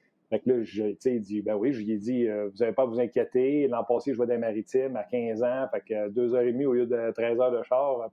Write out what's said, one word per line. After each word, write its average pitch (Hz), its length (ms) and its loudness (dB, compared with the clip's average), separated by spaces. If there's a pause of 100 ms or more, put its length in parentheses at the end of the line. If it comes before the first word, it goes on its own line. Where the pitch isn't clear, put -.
(300)
fait 107 100 0
que - 80 -4
là, 123 140 4
je, 104 220 -4
tu 101 140 -2
sais, 127 180 0
il 113 40 -2
dit, « 101 220 -4
Ben 107 140 0
oui », 120 180 2
je 113 60 -6
lui 107 120 -2
ai 107 60 -2
dit, « 117 300 0
Euh, 104 200 -2
vous 98 140 -2
avez 113 100 2
pas 135 120 2
à - 20 0
vous 113 120 -2
inquiéter, 127 720 2
l'an 113 160 0
passé, 120 280 0
je 110 40 -2
jouais 120 100 2
dans 120 60 0
les 117 60 0
Maritimes 117 580 -2
à 104 80 -4
quinze 117 380 -4
ans, 127 280 0
fait 104 120 -4
que 104 260 -4
deux 120 260 0
heures 123 60 4
et 123 140 2
demie 135 100 0
au 135 80 2
lieu 120 140 2
de 117 240 -2
treize 117 280 0
heures 127 140 4
de 113 120 0
char, 123 480 0